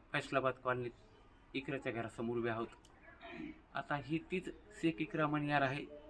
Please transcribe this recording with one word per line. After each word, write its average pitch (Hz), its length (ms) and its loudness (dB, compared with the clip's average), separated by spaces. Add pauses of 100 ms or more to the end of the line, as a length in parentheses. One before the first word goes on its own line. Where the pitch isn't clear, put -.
(120)
फैसलाबाद 131 420 2 (100)
कॉलनीत 123 260 2 (640)
इकराच्या 135 380 -2
घरासमोर 117 440 -2
उभे 117 120 2
आहोत. 113 180 0 (1080)
आता 143 300 0
ही 151 140 0
तीच 180 300 -2 (340)
शेख 165 160 6
इकरा 156 280 2
मणियार 147 360 4
आहे, 135 220 2 (260)